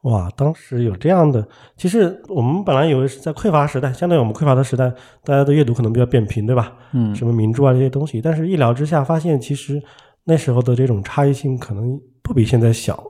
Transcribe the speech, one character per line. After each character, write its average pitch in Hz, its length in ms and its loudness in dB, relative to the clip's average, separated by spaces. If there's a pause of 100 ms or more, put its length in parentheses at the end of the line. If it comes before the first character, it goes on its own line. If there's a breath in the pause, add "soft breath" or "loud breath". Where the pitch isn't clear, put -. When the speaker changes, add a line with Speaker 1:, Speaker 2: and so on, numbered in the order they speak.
Speaker 1:
哇， 101 340 -2
当 151 180 0
时 120 280 -6
有 107 120 -2
这 147 140 -2
样 175 200 4
的， 113 160 0 (300 loud breath)
其 180 140 -4
实 196 400 0
我 170 120 -2
们 156 220 0
本 180 100 0
来 139 120 2
以 156 80 2
为 131 120 2
是 - 140 -6
在 160 140 -8
匮 202 180 -2
乏 147 160 2
时 135 140 -4
代， 135 100 -4
相 175 160 -4
对 175 100 2
于 - 20 4
我 123 40 2
们 110 100 -2
匮 151 120 -4
乏 131 100 4
的 135 80 2
时 123 140 -4
代， 127 120 0 (360 loud breath)
大 139 100 0
家 135 80 4
对 143 100 2
阅 151 80 4
读 120 120 2
可 117 100 -2
能 110 80 0
比 120 80 0
较 123 60 4
扁 120 200 2
平， 107 220 -4
对 127 80 0
吧？ 117 160 -2 (220 loud breath)
Speaker 2:
嗯。 113 200 0
Speaker 1:
什 117 140 -4
么 117 60 0
名 110 180 2
著 139 140 2
啊 131 80 4
这 127 60 2
些 135 100 2
东 139 180 -4
西， 113 140 -6
但 160 120 -2
是 160 140 -2
一 190 80 -2
聊 120 180 2
之 139 120 -2
下 147 180 0
发 160 160 -2
现， 156 180 0
其 127 160 -6
实 139 300 -6 (400 loud breath)
那 160 140 2
时 139 140 -2
候 120 100 2
的 123 120 0
这 127 140 2
种 104 160 0
差 143 220 -2
异 139 80 2
性 131 240 -4
可 - 160 -10
能 123 260 -6 (220)
不 - 120 -8
比 110 120 4
现 117 160 2
在 113 100 4
小。 - 380 -4